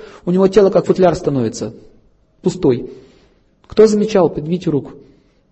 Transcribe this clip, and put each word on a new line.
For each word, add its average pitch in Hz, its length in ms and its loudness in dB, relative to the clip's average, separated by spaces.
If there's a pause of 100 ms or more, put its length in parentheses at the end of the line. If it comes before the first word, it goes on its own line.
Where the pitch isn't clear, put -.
(260)
у 180 60 -4
него 190 160 2
тело 196 200 4
как 185 160 0
футляр 180 300 2
становится, 120 580 -4 (720)
пустой. 139 480 -2 (760)
Кто 214 200 4
замечал? 208 420 2
Поднимите 165 400 -6
руку. 143 220 -4 (600)